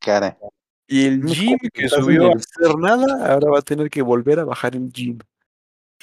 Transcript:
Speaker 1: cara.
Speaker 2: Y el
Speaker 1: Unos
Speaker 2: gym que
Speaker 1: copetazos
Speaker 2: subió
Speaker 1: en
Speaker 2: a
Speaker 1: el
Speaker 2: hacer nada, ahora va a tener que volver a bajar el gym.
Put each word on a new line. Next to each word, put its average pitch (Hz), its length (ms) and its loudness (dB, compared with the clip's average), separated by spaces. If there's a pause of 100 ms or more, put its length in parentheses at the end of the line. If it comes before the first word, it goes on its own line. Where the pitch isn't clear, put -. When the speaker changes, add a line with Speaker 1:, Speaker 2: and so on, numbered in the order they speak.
Speaker 1:
cara. 101 380 -2 (500)
Speaker 2:
Y 135 180 2
el 135 140 0
Speaker 1:
Unos 156 160 -2
Speaker 2:
gym 240 220 0
que 247 100 -8
Speaker 1:
copetazos 143 360 -2
Speaker 2:
subió 160 180 4
Speaker 1:
en 180 60 6
Speaker 2:
a 175 40 6
Speaker 1:
el - 60 0
Speaker 2:
hacer 165 400 -2
nada, 247 540 0
ahora 147 180 2
va 143 80 2
a 143 40 -2
tener 151 280 -4
que 143 120 -2
volver 123 360 2
a 165 60 -4
bajar 127 320 -6
el 127 160 -8
gym. 123 260 -10 (840)